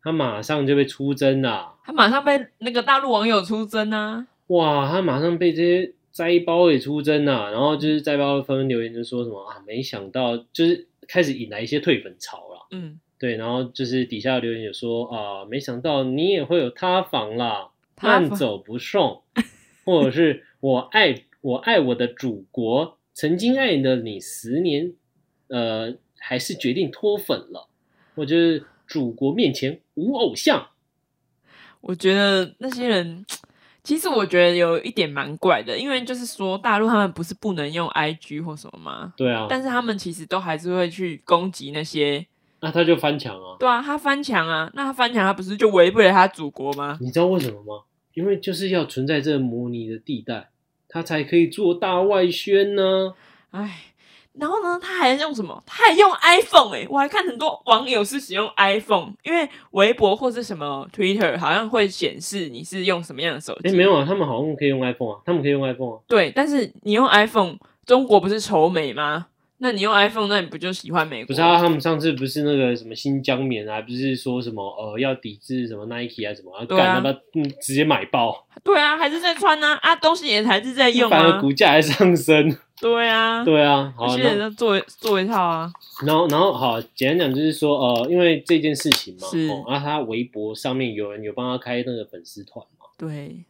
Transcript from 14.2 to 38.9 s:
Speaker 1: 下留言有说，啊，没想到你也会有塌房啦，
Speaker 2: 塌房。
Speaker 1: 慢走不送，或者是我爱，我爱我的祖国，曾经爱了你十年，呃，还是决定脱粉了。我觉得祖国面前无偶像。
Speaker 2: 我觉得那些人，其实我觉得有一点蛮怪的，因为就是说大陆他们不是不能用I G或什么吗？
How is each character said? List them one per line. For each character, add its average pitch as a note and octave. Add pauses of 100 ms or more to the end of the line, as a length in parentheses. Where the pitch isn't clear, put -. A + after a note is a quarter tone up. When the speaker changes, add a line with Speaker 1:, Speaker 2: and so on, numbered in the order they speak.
Speaker 1:
下 C3
留 A#2
言 A2+
有 G#2
说， A#2
啊， G2+
没 A2+
想 B2+
到 C#3
你 C#3+
也 F#3
会 D#3+
有 B2+
塌 F#3
房 A2
啦， A2 (260)
Speaker 2:
塌 G#3+
房。 -
Speaker 1:
慢 D3+
走 A2
不 A2
送， C#3+ (640)
或 E3+
者 C3
是 D3 (160)
我 C3+
爱， D3+ (160)
我 B2+
爱 A3
我 B2+
的 A#2+
祖 A#2
国， B2 (160)
曾 D#3+
经 A#3+
爱 B3
了 C3
你 A2+
十 B2
年， E3+ (560)
呃， A#2 (240)
还 -
是 F3
决 B2+
定 D#3+
脱 G#3
粉 B2
了。 - (480)
我 D3+
觉 D3+
得 E3 (220)
祖 C3
国 C3+
面 F3+
前 C#3 (140)
无 A3+
偶 F#3+
像。 - (1120)
Speaker 2:
我 -
觉 F#3+
得 G3
那 B3+
些 B3
人， F3+ (580)
其 D4
实 D#4+
我 A3
觉 F3
得 F3
有 E3+
一 -
点 F#3
蛮 C#3+
怪 D3+
的， G#2+
因 C4
为 B3+
就 B3+
是 B3
说 F#3+
大 G#3
陆 A3
他 A#3
们 G3
不 E3
是 E3+
不 G3
能 D3
用 E3
I D#3
G D3+
或 D#3+
什 D3
么 -
吗？ D#2+